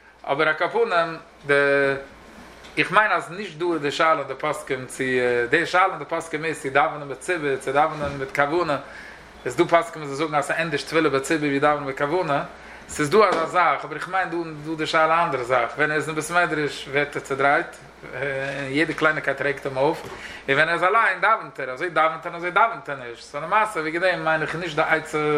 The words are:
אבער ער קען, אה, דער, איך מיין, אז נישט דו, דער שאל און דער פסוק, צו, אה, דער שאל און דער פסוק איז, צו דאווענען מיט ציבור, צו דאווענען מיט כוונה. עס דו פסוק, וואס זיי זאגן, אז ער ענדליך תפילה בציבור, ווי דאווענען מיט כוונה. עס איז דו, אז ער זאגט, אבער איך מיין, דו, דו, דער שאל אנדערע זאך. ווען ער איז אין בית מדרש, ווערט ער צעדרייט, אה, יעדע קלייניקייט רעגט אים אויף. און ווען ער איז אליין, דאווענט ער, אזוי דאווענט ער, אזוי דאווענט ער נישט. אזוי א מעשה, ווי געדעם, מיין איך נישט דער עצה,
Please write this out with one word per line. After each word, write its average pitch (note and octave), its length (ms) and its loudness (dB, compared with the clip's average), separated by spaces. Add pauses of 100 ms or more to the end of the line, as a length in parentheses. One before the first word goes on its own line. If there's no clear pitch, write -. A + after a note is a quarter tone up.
(240)
אבער D3 240 2
ער D#3 60 2
קען, F#3+ 380 2
אה, E3+ 120 4 (420)
דער, C#3 500 4 (800)
איך D3+ 160 0
מיין, G#3 200 4
אז D#3+ 180 -2
נישט F3 280 -12
דו, E3+ 200 0
דער D3 120 -2
שאל D#3+ 280 2
און C3+ 80 -6
דער B2+ 120 -8
פסוק, D3 340 -4 (140)
צו, - 180 -6
אה, B2 460 2
דער D#3+ 140 4
שאל F3+ 260 2
און - 80 -8
דער D#3+ 220 -6
פסוק - 140 -10
איז, D#3 280 -4
צו C#3 100 -4
דאווענען D3 360 2
מיט B2+ 120 -10
ציבור, D3 400 -2
צו C3+ 120 -6
דאווענען D3 460 0
מיט C3+ 160 -8
כוונה. D3 440 2 (680)
עס B2 120 -6
דו E3 120 2
פסוק, E3 280 2
וואס D3+ 120 -10
זיי C#3 80 -8
זאגן, D3+ 180 -2
אז C#3+ 160 0
ער D#3 60 0
ענדליך D#3+ 260 -2
תפילה D#3+ 260 2
בציבור, D3 400 2
ווי C#3 100 2
דאווענען C#3+ 280 2
מיט C3+ 120 -8
כוונה. D#3 460 0 (440)
עס - 120 -8
איז D3 100 0
דו, G#3 140 8
אז F3 120 2
ער E3 100 0
זאגט, D3+ 380 2
אבער D3+ 120 -10
איך D3+ 120 -8
מיין, F3+ 220 -2
דו, E3+ 140 -4 (200)
דו, D#3+ 120 -6
דער D#3 100 -2
שאל D#3+ 240 4
אנדערע D#3+ 340 2
זאך. A#2+ 320 2
ווען D3+ 140 2
ער D#3 60 0
איז C#3+ 120 -2
אין D#3 80 -4
בית D#3 140 -6
מדרש, D#3 580 0
ווערט C#3+ 280 0
ער C3+ 60 -6
צעדרייט, C#3+ 440 2 (480)
אה, B2 60 -8 (480)
יעדע D3+ 240 2
קלייניקייט D3 500 0
רעגט C#3 240 -2
אים C3+ 100 -4
אויף. D3+ 260 0
און - 540 -4
ווען D#3 120 4
ער E3+ 60 2
איז E3 80 0
אליין, G3+ 380 2
דאווענט F#3 400 0
ער, B2+ 100 -6
אזוי C3+ 200 -4
דאווענט D#3+ 360 0
ער, E3+ 100 -8
אזוי F3 140 -4
דאווענט F3 380 2
ער C#3+ 80 -6
נישט. A#2+ 320 -12
אזוי C#3+ 120 -8
א D#3+ 60 -8
מעשה, G#3 340 0
ווי D#3 100 -2
געדעם, E3+ 340 0
מיין D#3 180 2
איך D3 120 -4
נישט D#3+ 220 -6
דער D#3 120 2
עצה, D#3+ 300 -2 (200)